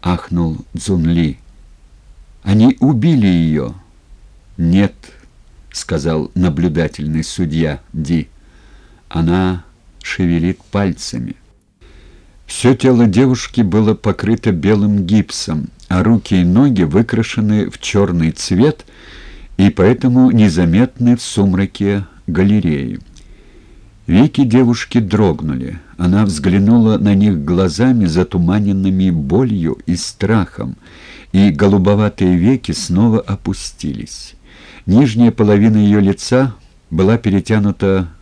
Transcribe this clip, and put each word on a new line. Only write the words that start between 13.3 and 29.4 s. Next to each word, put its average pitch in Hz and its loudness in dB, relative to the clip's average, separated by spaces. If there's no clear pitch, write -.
было 107 0
покрыто 104 -2
белым 101 0
гипсом, 87 -2
а 92 0
руки 104 0
и 90 2
ноги 101 2
выкрашены 107 -2
в - -20
чёрный 90 0
цвет 110 -2
и 98 4
поэтому 123 2
незаметны 107 2
в 120 -10
сумраке 98 -2
галереи. 82 0
Веки 131 2
девушки 120 0
дрогнули. 82 -2
Она 92 2
взглянула 98 2
на 101 2
них 98 2
глазами, 95 0
затуманенными 95 0
болью 85 -2